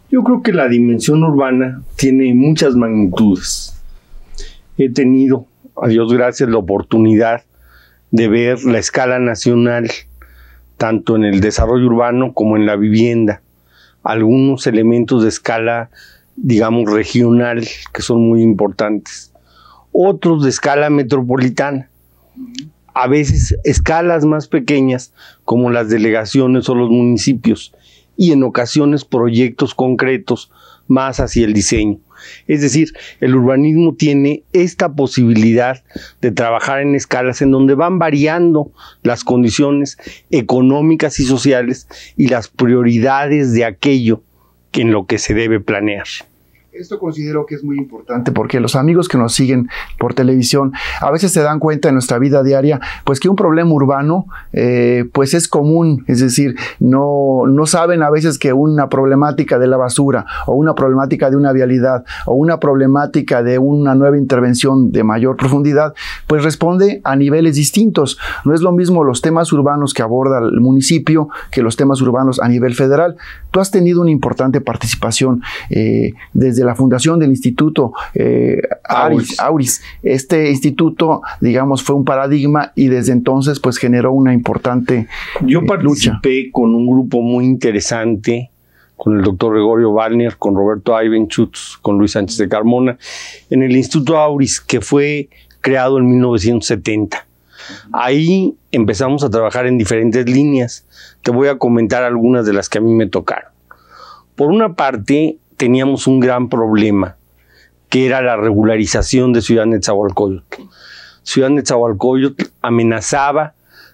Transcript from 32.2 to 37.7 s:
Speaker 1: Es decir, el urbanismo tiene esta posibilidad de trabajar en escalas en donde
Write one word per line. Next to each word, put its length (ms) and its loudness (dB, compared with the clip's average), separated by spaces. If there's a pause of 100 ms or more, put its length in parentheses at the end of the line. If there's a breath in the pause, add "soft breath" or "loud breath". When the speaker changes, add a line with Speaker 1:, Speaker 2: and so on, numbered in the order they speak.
Speaker 1:
Es 160 0
decir, 300 0 (260 loud breath)
el 160 2
urbanismo 640 2
tiene 560 0
esta 400 0
posibilidad 880 2 (380 loud breath)
de 100 0
trabajar 500 -2
en 140 0
escalas 480 -4
en 80 4
donde 240 4